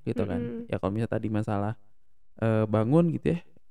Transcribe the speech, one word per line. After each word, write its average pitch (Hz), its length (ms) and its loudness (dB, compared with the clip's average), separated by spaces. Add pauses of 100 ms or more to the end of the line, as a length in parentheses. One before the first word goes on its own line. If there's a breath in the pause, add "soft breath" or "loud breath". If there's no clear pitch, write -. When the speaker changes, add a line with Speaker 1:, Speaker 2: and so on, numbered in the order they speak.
Speaker 1:
gitu 113 220 0
kan. 92 140 -2
Speaker 2:
Mm-mm. 233 280 -8
Speaker 1:
Ya 107 100 -2
kalau 95 140 0
misalnya 113 240 0
tadi 110 140 -2
masalah, 104 400 0 (680)
eh, 110 260 4
bangun 127 460 4
gitu 131 220 0
ya, - 40 -6 (300)